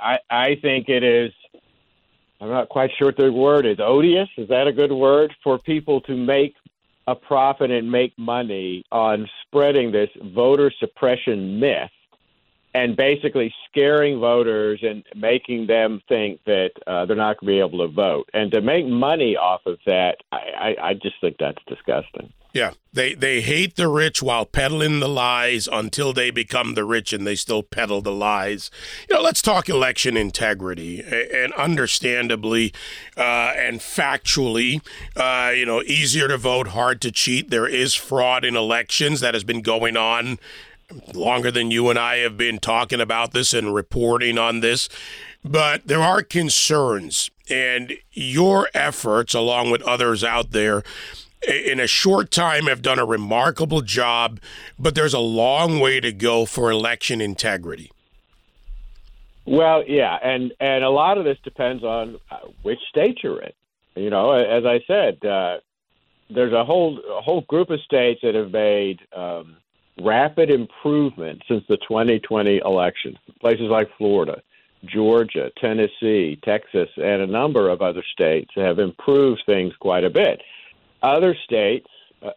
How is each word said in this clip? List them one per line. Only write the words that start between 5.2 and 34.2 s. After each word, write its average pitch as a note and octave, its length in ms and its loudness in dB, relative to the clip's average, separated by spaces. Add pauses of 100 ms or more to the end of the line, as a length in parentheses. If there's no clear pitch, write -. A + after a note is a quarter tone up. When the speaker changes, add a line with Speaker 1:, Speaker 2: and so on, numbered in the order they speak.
Speaker 1:
For C3 160 0
people D3 440 -2
to C3+ 160 -6
make C#3 380 2 (520)
a B2+ 80 -2
profit C3+ 560 0
and A#2+ 200 0
make B2 260 2
money G#2 760 -6
on A2 360 0 (140)
spreading C#3 500 2
this G#2 180 2 (260)
voter C3+ 440 4
suppression A2 800 -2
myth A2+ 300 0 (880)
and B2 200 0
basically C3+ 580 2 (140)
scaring C#3+ 520 2
voters A2+ 640 2
and G#2+ 200 -4 (120)
making A2+ 520 -2
them A2 400 2
think G#2+ 380 -2
that, F#2+ 260 2 (160)
uh, F2+ 180 -2
they're G#2 120 0
not G#2+ 220 0
gonna G2 120 -2
be G2 80 4
able F2+ 200 0
to E2 140 -2
vote. E2 400 0
And G#2 180 -2
to G#2+ 100 2
make D3+ 240 0
money B2+ 500 0
off F2+ 300 -2
of F2 220 -4
that, F#2 300 0 (140)
I, - 60 -6
I, - 520 -6
I G2 40 -2
just G2+ 260 -8
think E2+ 200 -4
that's D2 280 -6
disgusting. - 640 -6 (220)
Speaker 2:
Yeah, A#2 180 -2 (200)
they, C3 220 -2
they C3 260 -2
hate D3+ 380 -2
the F3 100 2
rich D3+ 340 0
while A#2+ 240 0
peddling D3+ 540 0
the C3+ 80 0
lies B2 640 0
until A#2 400 -2
they B2 200 0
become A#2 420 -4
the A2 100 -2
rich A2 300 -2
and G2+ 120 -6
they G#2 100 -2
still G#2+ 280 -4
peddle G#2 380 -4
the G2+ 100 -6
lies. G#2 580 -4 (400)
You G4 60 2
know, D#4 60 2
let's D#4+ 200 0
talk F#3+ 280 0
election B2+ 480 0
integrity. F#2+ 840 -4
A-, B2 420 -2
and B2+ 100 -4
understandably, A#2+ 1200 -2 (420)
uh, A#2+ 400 0
and A#2+ 240 -4
factually, C3 1040 -2 (300)